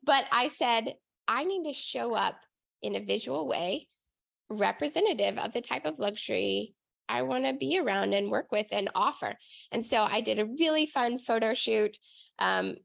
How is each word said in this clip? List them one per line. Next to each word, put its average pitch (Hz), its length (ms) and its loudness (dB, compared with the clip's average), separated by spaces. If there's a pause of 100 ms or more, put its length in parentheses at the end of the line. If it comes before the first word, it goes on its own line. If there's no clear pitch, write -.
But 269 280 4
I 247 180 2
said, 233 440 0 (340)
"I 247 180 0
need 381 180 -2
to 294 100 -4
show 233 400 -4
up 196 220 0 (480)
in 202 120 -2
a 202 80 -4
visual 226 440 -2
way, 214 400 -2 (600)
representative 214 920 0
of - 140 -4
the 240 80 -2
type 254 240 -4
of 302 140 -2
luxury 208 760 -2 (340)
I 214 140 0
wanna 262 300 0
be 277 260 0
around 196 340 0
and 202 160 0
work 220 220 -2
with 214 200 0
and 202 220 -2
offer." 214 420 0 (360)
And 226 140 -2
so 226 180 2
I 208 180 0
did 220 180 0
a 214 60 0
really 311 400 2
fun 247 340 0
photo 226 340 2
shoot, 214 440 2 (420)
um, 185 460 2